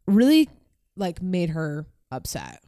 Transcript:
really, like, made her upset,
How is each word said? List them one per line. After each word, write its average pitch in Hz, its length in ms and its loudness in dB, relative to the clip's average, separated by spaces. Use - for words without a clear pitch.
really, 269 420 4
like, 185 240 -6
made 180 300 -2
her 156 360 -6
upset, 69 580 -12